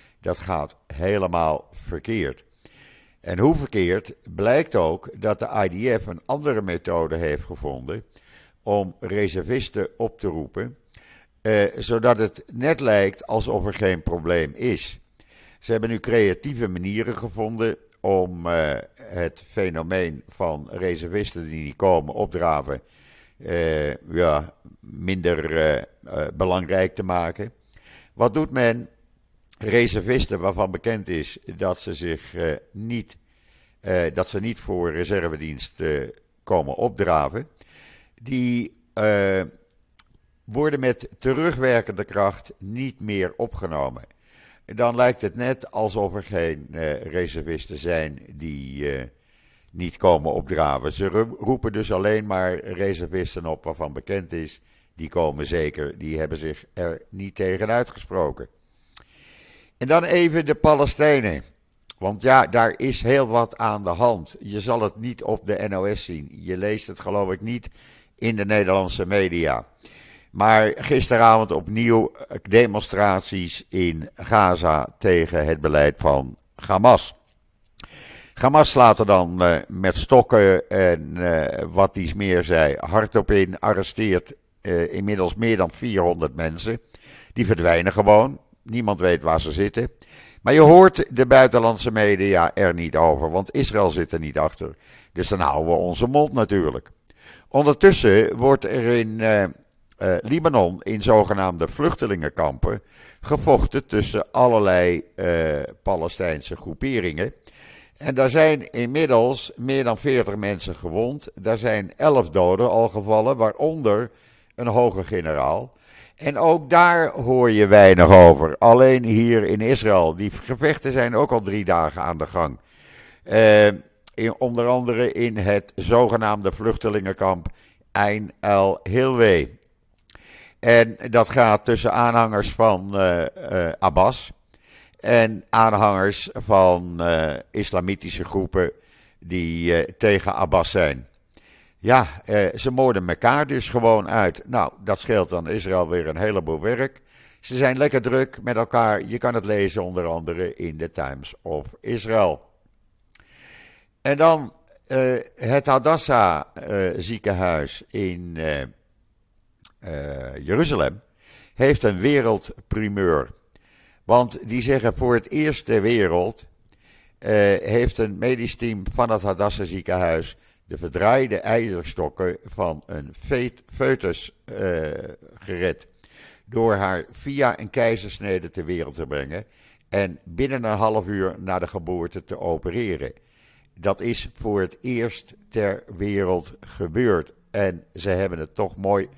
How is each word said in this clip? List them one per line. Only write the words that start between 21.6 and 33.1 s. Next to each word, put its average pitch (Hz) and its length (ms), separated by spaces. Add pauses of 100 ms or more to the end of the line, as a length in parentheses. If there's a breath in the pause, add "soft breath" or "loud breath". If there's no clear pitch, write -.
niet 71 120
komen 85 380
opdraven, 78 680 (560 soft breath)
eh, 80 580
ja, 78 580 (260)
minder, 85 800
eh, 78 200
eh, - 60 (500)
belangrijk 92 640
te 104 80
maken. 90 500 (600 soft breath)
Wat 117 200
doet 156 180
men? 120 380 (720)
Reservisten 107 800
waarvan 95 320
bekend 104 360
is 82 300 (180)
dat 90 240
ze 95 140
zich, 82 420
eh, 82 180 (180)
niet, 113 460 (600)